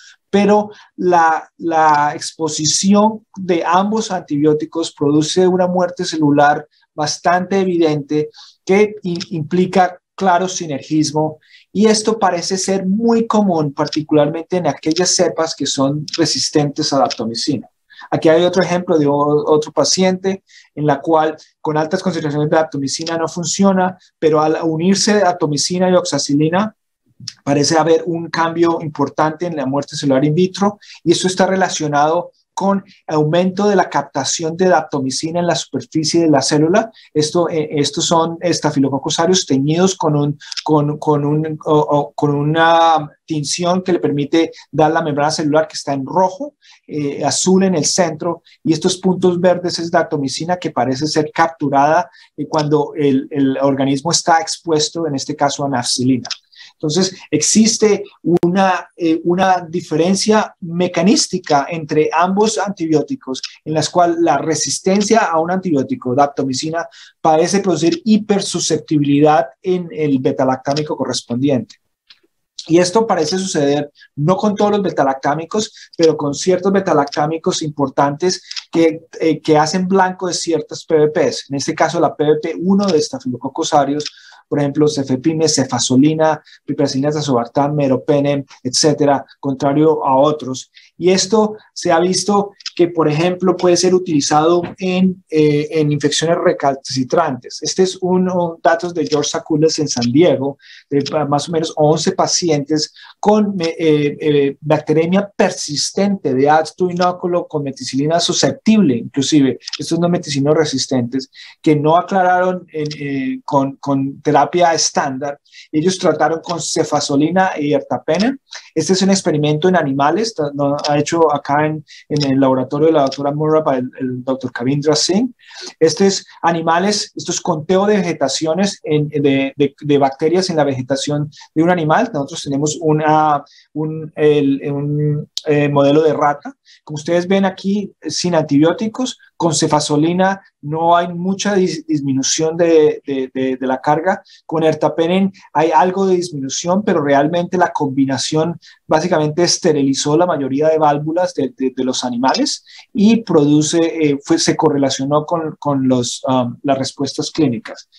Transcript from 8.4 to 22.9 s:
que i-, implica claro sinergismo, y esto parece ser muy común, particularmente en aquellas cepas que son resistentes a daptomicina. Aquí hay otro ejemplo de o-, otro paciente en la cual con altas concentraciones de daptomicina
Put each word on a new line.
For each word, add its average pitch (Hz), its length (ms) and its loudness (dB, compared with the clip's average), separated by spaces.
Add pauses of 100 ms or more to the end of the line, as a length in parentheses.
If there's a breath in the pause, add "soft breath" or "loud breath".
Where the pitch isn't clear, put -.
que 208 400 2
i-, 175 340 -6
implica 180 600 0 (160)
claro 185 320 2
sinergismo, 156 920 -4 (340 soft breath)
y 202 140 4
esto 220 320 2
parece 180 400 0
ser 190 280 -2
muy 226 400 2
común, 165 460 2
particularmente 156 840 0
en 165 80 -4
aquellas 160 420 -2
cepas 160 480 0
que 139 80 -6
son 143 400 -2 (120)
resistentes 147 760 -2
a 139 60 0
daptomicina. 117 680 -2 (440 loud breath)
Aquí - 180 0
hay 165 160 4
otro 180 180 2
ejemplo 175 360 0
de 147 80 2
o-, 147 440 0
otro 151 220 2
paciente 185 720 0 (300 soft breath)
en 147 120 -2
la 269 140 2
cual 156 360 2 (260 soft breath)
con 151 160 -2
altas 160 240 -2
concentraciones 156 480 -2
de 170 60 2
daptomicina 160 600 -2